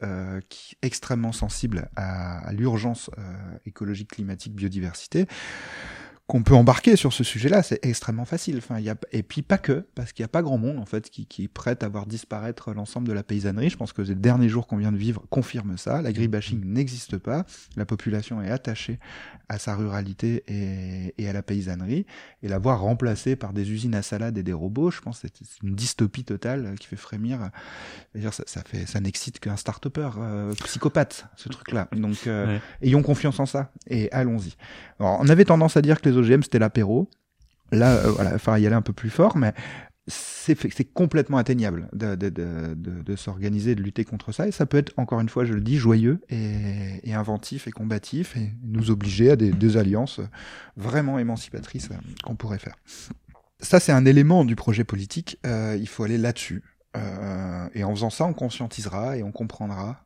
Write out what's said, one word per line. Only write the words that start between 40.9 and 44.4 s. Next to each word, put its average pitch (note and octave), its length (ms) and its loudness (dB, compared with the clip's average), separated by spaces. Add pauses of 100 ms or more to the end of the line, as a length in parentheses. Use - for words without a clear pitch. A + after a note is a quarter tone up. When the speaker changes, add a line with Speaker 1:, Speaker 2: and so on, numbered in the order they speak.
Speaker 1:
atteignable A2 540 0
de, G2+ 220 -4
de, F#2+ 140 -2
de, E2 460 -4
de, F2 280 -8
de G2 140 -4
s'organiser, G#2 580 -2
de G2+ 80 -2
lutter G2+ 220 -4
contre - 260 -8
ça. D#3 160 -2